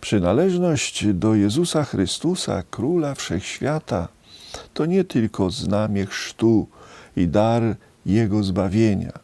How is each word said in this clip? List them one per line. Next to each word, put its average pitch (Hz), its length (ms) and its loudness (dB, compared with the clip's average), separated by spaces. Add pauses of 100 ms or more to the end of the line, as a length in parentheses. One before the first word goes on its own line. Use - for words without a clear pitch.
Przynależność 151 1120 0
do 110 220 2
Jezusa 127 480 2
Chrystusa, 107 880 -2
Króla 143 440 -2
Wszechświata, 113 920 -4 (680)
to 151 120 0
nie 180 180 2
tylko 110 460 0
znamię 101 560 -2
chrztu 110 640 0 (500)
i 87 100 2
dar 110 480 2 (300)
Jego 104 380 2
zbawienia. 95 680 0 (120)